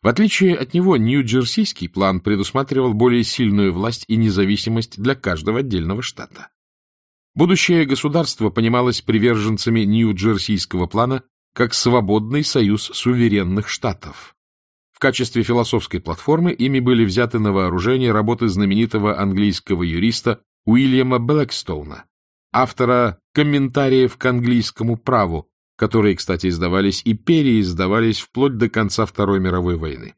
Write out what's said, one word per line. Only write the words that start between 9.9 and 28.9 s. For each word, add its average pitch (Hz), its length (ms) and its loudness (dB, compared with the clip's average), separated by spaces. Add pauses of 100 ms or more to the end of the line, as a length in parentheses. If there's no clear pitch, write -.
плана 127 380 -2 (320)
как 117 180 0
свободный 113 720 2
союз 104 400 0
суверенных 104 840 0
штатов, - 680 -8 (680)
качестве 127 400 0
философской 113 580 -2
платформы 160 540 -2
ими 131 260 0
были 123 240 4
взяты 113 360 0
на 104 120 0
вооружение 98 600 0
работы 107 360 0
знаменитого 101 720 0
английского 98 640 0
юриста 101 600 -2 (220)
Уильяма 127 520 4
Блэкстоуна, 120 880 -4 (480)
автора 123 680 0 (140)
"Комментариев 135 840 2
к - 100 -10
английскому 120 720 0
праву", 98 520 -2 (260)
которые, 104 400 2
кстати, 92 320 -4
издавались 92 560 0
и 113 120 0
переиздавались 110 1040 2
вплоть 131 380 -2
до 113 120 0
конца 110 380 -2